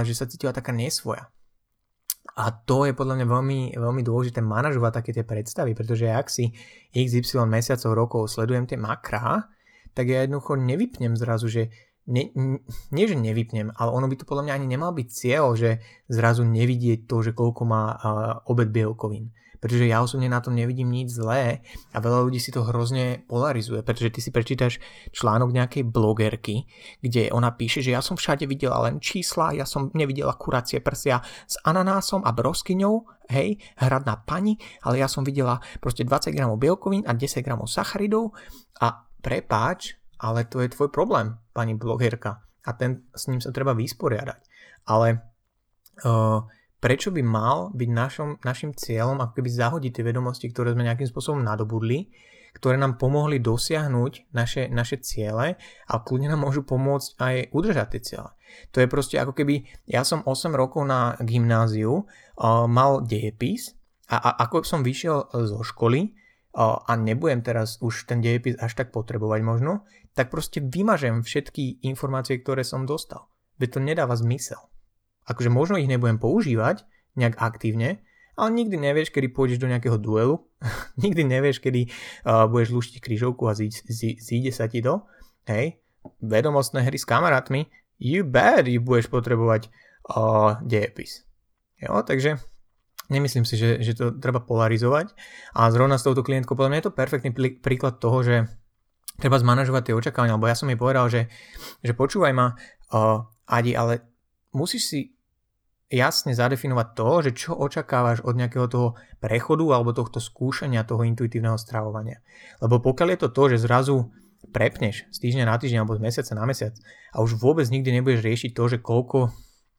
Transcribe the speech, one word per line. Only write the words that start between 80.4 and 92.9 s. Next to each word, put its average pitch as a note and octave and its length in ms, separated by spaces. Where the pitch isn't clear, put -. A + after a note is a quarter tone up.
<laughs> - 340
nikdy F3 220
nevieš, C3 360
kedy, B2 280
uh, A2+ 240
budeš A#2 240
luštiť A#2+ 280
križovku B2 440
a A2 80
zí-, G#2+ 320
zí-, A2+ 320
zíde B2+ 360
sa A#2 120
ti A2+ 160
to, D#3 240
hej, A#2 320
vedomostné C3+ 600
hry C3 160
s - 80
kamarátmi, C#3 640
you E3 240
bet, D#3 400
you A#2+ 160
budeš B2+ 280
potrebovať, A2+ 600
uh, G#2+ 560
dejepis. - 600
Jo, - 240
takže C#3 400